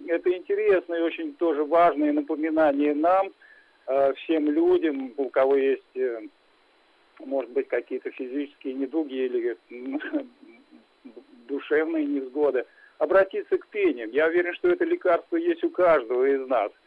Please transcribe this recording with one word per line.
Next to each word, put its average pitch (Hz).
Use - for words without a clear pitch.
это 175
интересное 185
и 165
очень 160
тоже 156
важное 151
напоминание 151
нам, 185
э, 139
всем 151
людям, 151
у 135
кого 135
есть, 135
э, 123
может 131
быть, -
какие-то 123
физические 135
недуги 135
или, 120
м, 123
<laughs> 277
душевные 156
невзгоды, 135
обратиться 190
к -
пению. 147
Я 147
уверен, 175
что -
это 175
лекарство 175
есть 240
у 330
каждого 131
из 135
нас. 110